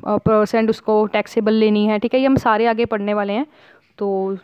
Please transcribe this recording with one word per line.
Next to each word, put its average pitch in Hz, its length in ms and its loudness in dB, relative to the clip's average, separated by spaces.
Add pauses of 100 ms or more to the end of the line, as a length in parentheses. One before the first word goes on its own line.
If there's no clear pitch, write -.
percent 214 640 2
उसको 214 360 0
taxable 214 480 -2
लेनी 214 320 2
है, 214 140 0
ठीक 233 140 -2
है? 262 60 2
ये 262 60 2
हम 269 100 4
सारे 226 300 0
आगे 233 200 0
पढ़ने 208 280 -4
वाले 202 200 -2
हैं। 254 120 -4 (520)
तो 196 460 -4